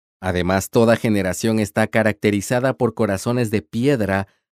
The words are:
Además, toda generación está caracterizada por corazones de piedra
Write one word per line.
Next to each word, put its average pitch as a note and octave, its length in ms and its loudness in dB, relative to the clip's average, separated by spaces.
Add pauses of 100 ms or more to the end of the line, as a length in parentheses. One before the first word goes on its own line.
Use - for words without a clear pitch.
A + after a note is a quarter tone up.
(200)
Además, F#2 500 0
toda A#2 260 4
generación A2 640 0
está G#2+ 260 -2
caracterizada A2 920 0
por A#2 180 -2
corazones A2 580 -2
de G#2 100 0
piedra A2 640 -2 (280)